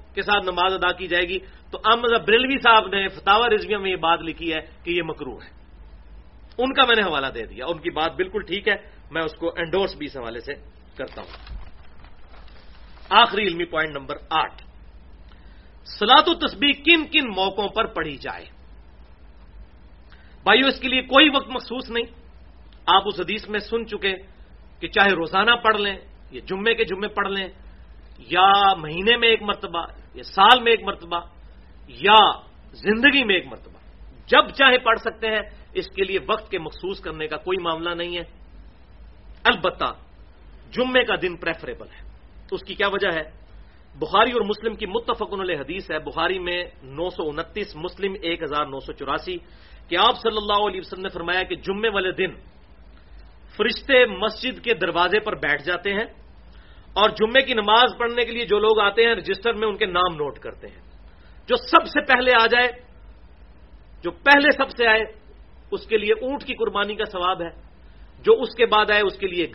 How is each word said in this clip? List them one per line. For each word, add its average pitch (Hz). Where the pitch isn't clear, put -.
کے 151
ساتھ 202
نماز 185
ادا 180
کی 180
جائے 175
گی، 185
تو 190
احمد 233
بریلوی 254
صاحب 220
نے 196
فتاوی 214
رضویہ 190
میں 190
یہ 185
بات 165
لکھی 160
ہے 160
کہ 170
یہ 175
مکروہ 139
ہے۔ -
ان 254
کا 269
میں 233
نے 214
حوالہ 151
دے 120
دیا، 101
ان 165
کی 160
بات 160
بالکل 185
ٹھیک 202
ہے، 202
میں 156
اس 156
کو 170
endorse 175
بھی 151
اس 135
حوالے 117
سے 139
کرتا 127
ہوں۔ -
آخری 214
علمی 170
point 156
نمبر 135
آٹھ، 156
صلاۃ 262
و 339
تسبیح 277
کن 320
کن 285
موقعوں 190
پر 220
پڑھی 160
جائے؟ 90
بھائیو، 247
اس 262
کے 262
لیے 254
کوئی 277
وقت 262
مخصوص 247
نہیں۔ 233
آپ 190
اس 202
حدیث 196
میں 208
سن 226
چکے 196
کہ 165
چاہے 196
روزانہ 190
پڑھ 214
لیں، 202
یا 127
جمعے 202
کے 226
جمعے 190
پڑھ 196
لیں، 196
یا 196
مہینے 175
میں 233
ایک 220
مرتبہ، 196
یا 123
سال 220
میں 233
ایک 196
مرتبہ، 170
یا 185
زندگی 254
میں 202
ایک 170
مرتبہ، -
جب 254
چاہے 254
پڑھ 226
سکتے 226
ہیں۔ 220
اس 185
کے -
لیے 190
وقت 214
کے 185
مخصوص 175
کرنے 156
کا 151
کوئی 175
معاملہ 165
نہیں 175
ہے۔ 170
البتہ 208
جمعے 254
کا 233
دن 180
preferable 147
ہے۔ -
تو 190
اس -
کی 185
کیا 202
وجہ 196
ہے؟ 160
بخاری 196
اور 240
مسلم 208
کی 220
متفق 214
علیہ 180
حدیث 170
ہے، 156
بخاری 165
میں 175
نو 143
سو 170
انتیس، 165
مسلم 180
ایک 165
ہزار 147
نو 135
سو 151
چوراسی، 156
کہ 170
آپ 233
صلی 214
اللہ 208
علیہ 185
وسلم 185
نے 190
فرمایا 180
کہ 175
جمعے 202
والے 190
دن 175
فرشتے 247
مسجد 214
کے 226
دروازے 175
پر 208
بیٹھ 147
جاتے 180
ہیں، 208
اور 208
جمعے 226
کی 262
نماز 220
پڑھنے 240
کے 226
لیے 233
جو 202
لوگ 214
آتے 202
ہیں، 233
رجسٹر 196
میں 214
ان 196
کے 214
نام 180
نوٹ 147
کرتے 110
ہیں۔ -
جو -
سب -
سے 294
پہلے 254
آ 226
جائے، 240
جو 170
پہلے 285
سب 269
سے 233
آئے، 220
اس -
کے 214
لیے 208
اونٹ 254
کی 262
قربانی 202
کا 208
ثواب 180
ہے، 170
جو 220
اس 247
کے 233
بعد 214
آئے، 208
اس 190
کے 196
لیے 175